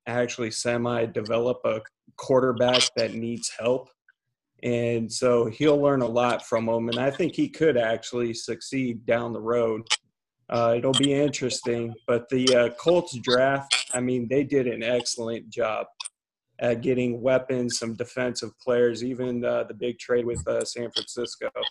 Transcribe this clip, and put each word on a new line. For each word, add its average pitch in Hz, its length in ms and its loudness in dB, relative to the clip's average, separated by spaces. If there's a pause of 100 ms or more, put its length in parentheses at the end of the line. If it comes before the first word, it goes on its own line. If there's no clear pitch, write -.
actually 120 460 -2
semi-develop 120 1120 0
a 113 160 -2 (360)
quarterback 123 680 4 (120)
that 110 200 -2
needs 113 440 -6
help. 127 300 0 (720)
And 117 480 0
so 120 340 4
he'll 143 340 2
learn 143 220 4
a 120 60 2
lot 120 380 0
from 113 220 0
him. 117 220 0
And 117 80 -2
I 131 140 0
think 160 240 -2
he 147 140 0
could 156 280 2
actually 117 560 0
succeed 117 720 -6
down 120 280 0
the 110 80 -8
road. 113 420 0 (680)
Uh, 117 280 4
it'll 135 160 2
be 139 200 2
interesting. 120 800 -2 (140)
But 120 220 0
the, 127 260 4
uh, 120 200 4
Colts 175 440 2
draft, 131 720 0
I 127 60 -2
mean, 123 280 -2
they 135 160 2
did 131 240 0
an 110 140 -4
excellent 117 680 -4
job 110 380 -4 (720)
at 120 220 0
getting 123 400 0
weapons, 127 560 0
some 113 160 -6
defensive 120 560 -6 (100)
players, 120 440 2
even, 123 420 -4
uh, 120 200 0
the 113 100 -14
big 120 240 -6
trade 120 260 0
with, 120 220 -4
uh, 117 180 0
San 117 240 -6
Francisco. - 600 -8 (220)